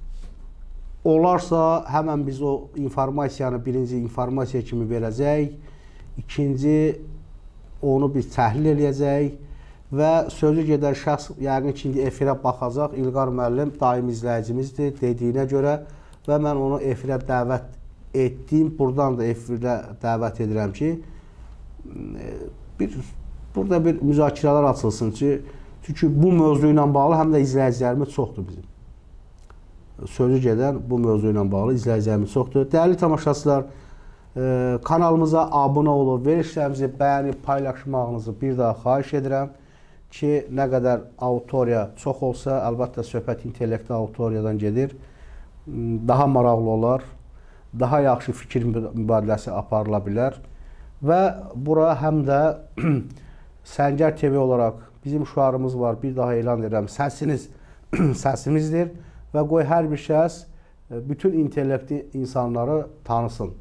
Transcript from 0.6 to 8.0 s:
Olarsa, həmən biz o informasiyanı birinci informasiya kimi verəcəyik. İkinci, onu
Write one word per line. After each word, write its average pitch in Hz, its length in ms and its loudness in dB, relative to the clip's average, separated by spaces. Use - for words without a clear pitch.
Olarsa, 165 840 2
həmən 147 380 -2
biz 135 140 -6
o 139 340 -2
informasiyanı 135 920 -2
birinci 127 320 -2
informasiya 123 680 -4
kimi 117 220 -4
verəcəyik. 127 720 0
İkinci, 147 840 0
onu 139 340 2